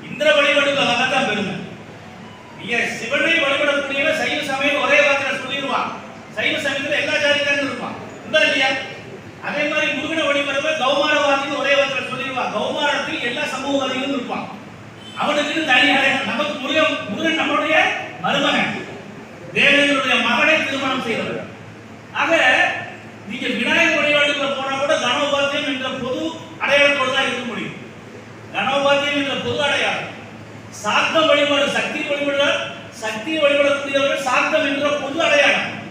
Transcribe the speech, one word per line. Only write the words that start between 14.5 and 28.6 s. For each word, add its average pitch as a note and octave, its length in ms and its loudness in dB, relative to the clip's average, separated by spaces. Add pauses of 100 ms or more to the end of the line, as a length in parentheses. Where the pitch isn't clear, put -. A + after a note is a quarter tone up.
அவனுக்கு D4 500 0
தனி C4+ 240 4
அடையாளம். C4+ 360 2
நமக்கு - 280 -2
முருகன், C4+ 420 2 (120)
முருகன் D#4 320 -2
நம்மளுடைய D4+ 420 2 (400)
மருமகன். - 580 0 (720)
தேவேந்திரனுடைய C#4 680 4
மகனை D4+ 420 4
திருமணம் C4+ 380 -2
செய்தவர். - 420 -4 (680)
ஆக, - 240 2 (920)
நீங்க B3+ 180 -6
விநாயகர் D4 580 2
வழிபாட்டுக்குள்ள C#4+ 520 2
போனா C4+ 200 -2
கூட C#4+ 220 2
கணோபாத்தியம் C#4 680 0
என்ற C4 220 -2
பொது C4 420 -4 (280)
அடையாளத்தோடு C#4 540 4
தான் C4+ 140 0
இருக்க A#3+ 200 -4
முடியும். G3 280 -6 (800)
கணோபாத்தியம் C#4 600 2